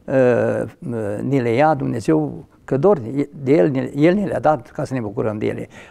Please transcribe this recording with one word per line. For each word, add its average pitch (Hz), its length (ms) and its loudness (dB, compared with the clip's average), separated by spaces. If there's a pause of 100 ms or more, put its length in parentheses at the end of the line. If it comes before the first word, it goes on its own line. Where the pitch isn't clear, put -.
uh, 139 100 -4 (760)
uh, 107 320 -6
ni 131 180 0
le 120 80 0
ia 147 260 4
Dumnezeu, 135 720 -2 (200)
că 135 120 -2
doar 175 220 4 (440)
de 131 100 2
El, 135 420 2
El 156 200 4
ne 208 100 0
le-a 117 160 -4
dat 143 300 0
ca 147 140 -8
să 127 100 -6
ne 127 60 -4
bucurăm 107 380 -4
de 113 80 -4
ele. 110 220 -6 (220)